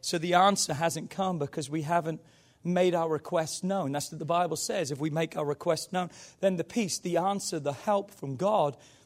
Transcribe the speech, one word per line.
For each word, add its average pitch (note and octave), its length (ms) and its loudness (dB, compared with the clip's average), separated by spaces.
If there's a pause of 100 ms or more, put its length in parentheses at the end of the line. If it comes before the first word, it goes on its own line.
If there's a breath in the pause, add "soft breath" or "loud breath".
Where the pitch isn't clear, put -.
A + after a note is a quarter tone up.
So - 180 -2
the F3 160 2
answer F#3 400 6
hasn't D3+ 340 -2
come F#3+ 300 -2
because C#3+ 280 -4
we D#3 140 -4
haven't D#3+ 400 0 (420 soft breath)
made F3+ 300 4
our E3 160 0
request D#3+ 540 -2
known. F#3 280 -2
That's C#3+ 200 -4
what D#3 80 -12
the D#3+ 60 -6
Bible E3+ 300 2
says. F3 360 -4
If C3+ 80 -6
we D#3 100 0
make D#3+ 260 -2
our D3+ 80 -2
request D3 480 -2
known, F3+ 200 -2 (300 loud breath)
then F#3+ 160 4
the - 60 -2
peace, - 360 -2
the F3 180 -2
answer, F#3 420 0
the C#3+ 140 -2
help G3+ 380 -2
from C#3 240 -8
God F3 420 2 (280 soft breath)